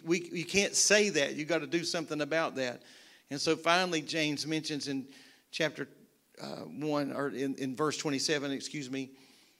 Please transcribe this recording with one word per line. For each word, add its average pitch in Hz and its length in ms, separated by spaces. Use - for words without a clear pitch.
we, 170 300
you 170 100
can't 196 320
say 208 320
that. 143 280
You 147 100
gotta 151 220
do 160 180
something 151 340
about 151 360
that. 123 280
And 143 100
so 160 160
finally, 170 460
James 147 440
mentions 151 440
in 135 180
chapter, 147 360
uh, 71 220
one, 143 480
or 135 160
in, 127 260
in 131 220
verse 147 180
twenty-seven, 143 560
excuse 131 400
me, 135 200